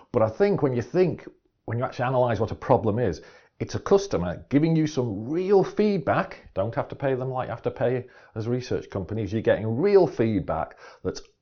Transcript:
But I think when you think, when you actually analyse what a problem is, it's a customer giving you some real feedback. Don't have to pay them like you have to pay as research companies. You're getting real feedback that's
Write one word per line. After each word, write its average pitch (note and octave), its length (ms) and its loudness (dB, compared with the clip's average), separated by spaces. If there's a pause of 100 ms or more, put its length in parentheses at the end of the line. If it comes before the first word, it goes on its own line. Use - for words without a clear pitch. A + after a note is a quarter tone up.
(120)
But A2+ 100 2
I A2 60 4
think G3+ 340 0
when C3 140 2
you A#2 40 0
think, D#3+ 460 0 (380)
when A#2 120 -6
you A#2+ 60 -2
actually B2+ 240 -4
analyse B2 320 2
what A2 140 -2
a - 20 -8
problem A2 460 2
is, F#2 200 0 (380)
it's A2+ 160 -6
a G#2 60 -6
customer F2+ 680 0
giving D#3+ 280 4
you D#3 100 2
some A2+ 420 -4
real F#3 360 4
feedback. F#3+ 760 0 (160)
Don't A2 220 -2
have B2+ 100 -2
to - 80 -16
pay C3+ 220 -2
them B2+ 140 -4
like B2+ 180 -6
you - 20 -8
have A#2 120 -10
to B2 100 -2
pay B2+ 340 -2 (300)
as A2 100 -4
research B2 440 -2
companies. G2+ 420 -4
You're A2 100 -2
getting A2 340 0
real F#3+ 300 6
feedback F#2 680 -2 (260)
that's - 200 -6 (200)